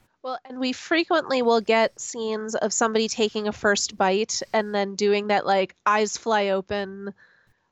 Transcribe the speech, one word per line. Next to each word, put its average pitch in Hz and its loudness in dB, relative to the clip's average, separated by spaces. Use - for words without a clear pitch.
Well, 254 -8
and 254 -12
we 254 0
frequently 311 0
will 233 4
get 226 2
scenes 220 -6
of 208 -2
somebody 220 2
taking 214 -2
a 208 -2
first 208 0
bite 196 2
and 208 0
then 202 -2
doing 208 2
that, 202 2
like, 190 2
eyes 208 2
fly 208 0
open, 196 -4